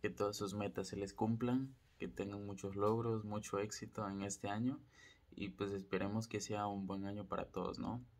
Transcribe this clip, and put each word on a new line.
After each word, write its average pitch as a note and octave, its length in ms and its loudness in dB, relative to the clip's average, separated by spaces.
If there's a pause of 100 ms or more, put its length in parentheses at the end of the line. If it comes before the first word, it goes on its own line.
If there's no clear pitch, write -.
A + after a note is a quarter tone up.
Que G#2 100 2
todas G#2 260 2
sus G2 180 0
metas G2 320 0
se G#2 100 -4
les G2 160 -2
cumplan, B2 600 2 (240)
que B2 80 -4
tengan G2+ 400 -4
muchos G2 300 -4
logros, A2 480 4
mucho G#2 340 -2
éxito A2 500 -2
en G2 140 -2
este G2+ 260 -4
año. A#2+ 300 2 (560)
Y G2 140 -4
pues G2 240 -2
esperemos G2 560 0
que G#2 120 0
sea G#2 280 0
un G2 180 0
buen G2 180 -2
año G2+ 220 -4
para G2 200 -2
todos, - 340 -2
¿no? G#2+ 200 -2 (200)